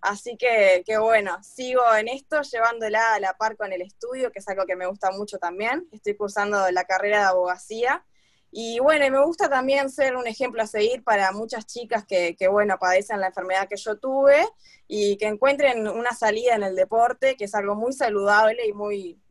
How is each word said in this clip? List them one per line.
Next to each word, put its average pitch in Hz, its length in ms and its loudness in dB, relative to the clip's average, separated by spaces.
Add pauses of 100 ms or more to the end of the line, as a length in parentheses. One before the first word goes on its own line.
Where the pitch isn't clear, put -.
Así 208 360 -6
que, 202 480 4
que 220 120 -2
bueno, 208 460 2
sigo 254 380 -2 (160)
en 214 100 -2
esto, 277 360 -4
llevándola 226 720 0
a 208 40 0
la 190 140 -2
par 220 240 -4
con 196 160 -6
el 180 80 -6
estudio, 240 500 -8
que - 80 -14
es - 80 -16
algo 190 180 -4
que 185 120 -6
me 185 80 -6
gusta 190 260 -4
mucho 202 260 -10
también. 214 540 -6
Estoy 208 240 -6
cursando 202 560 -2
la 185 140 0
carrera 202 340 0
de 202 60 4
abogacía. 196 800 -2 (460)
Y 233 280 -8
bueno, 294 260 4
y 262 60 2
me 269 100 2
gusta 330 280 0
también 269 400 0
ser 269 260 -2
un 247 120 -6
ejemplo 226 360 -4
a 214 40 -4
seguir 226 360 -2
para 196 300 2
muchas 220 320 -8
chicas 233 400 -6
que, 175 320 -2
que, 190 100 2
bueno, 202 320 2
padecen 196 400 0
la 190 80 -2
enfermedad 185 400 -4
que 202 80 -8
yo 208 240 -6
tuve 277 480 4 (400)
y 202 300 0
que 214 100 -2
encuentren 247 640 2
una 233 240 -4
salida 226 420 0
en 208 80 -2
el 190 140 -4
deporte, 240 580 2
que 214 80 -8
es 202 100 -8
algo 208 220 -2
muy 226 160 -4
saludable 220 720 2
y 214 60 0
muy 202 600 -8